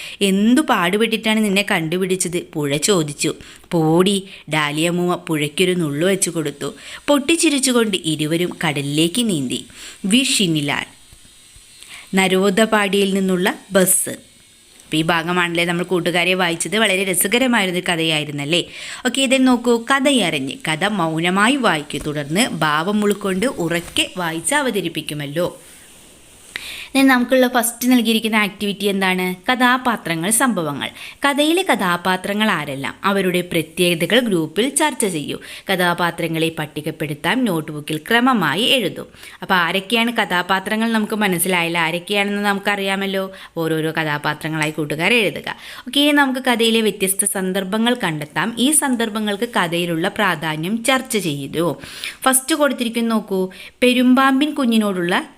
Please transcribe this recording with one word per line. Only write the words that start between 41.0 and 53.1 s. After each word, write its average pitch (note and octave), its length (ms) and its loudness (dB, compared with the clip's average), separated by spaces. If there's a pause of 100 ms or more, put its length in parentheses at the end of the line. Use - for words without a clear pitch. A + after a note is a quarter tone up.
മനസ്സിലായില്ല. F3 600 0
ആരൊക്കെയാണെന്ന് G3 640 -2
നമുക്കറിയാമല്ലോ. G3 880 -2 (240)
ഓരോരോ D#3+ 340 0
കഥാപാത്രങ്ങളായി D3+ 800 -2
കൂട്ടുകാർ D#3 420 -2
എഴുതുക. G#3+ 440 -2 (240)
ഓക്കെ, C4 200 -2
ഇനി D4 120 4
നമുക്ക് C4+ 280 2
കഥയിലെ A3+ 400 2
വ്യത്യസ്ത G3+ 440 0
സന്ദർഭങ്ങൾ G3 800 -2
കണ്ടെത്താം. D#3 540 -4
ഈ B3 120 2
സന്ദർഭങ്ങൾക്ക് A3 800 0
കഥയിലുള്ള F3 600 0
പ്രാധാന്യം F3 760 -2
ചർച്ച C4 320 0
ചെയ്തു. D3 640 -2 (420)
ഫസ്റ്റ് C4 320 2
കൊടുത്തിരിക്കുന്നു A#3 600 0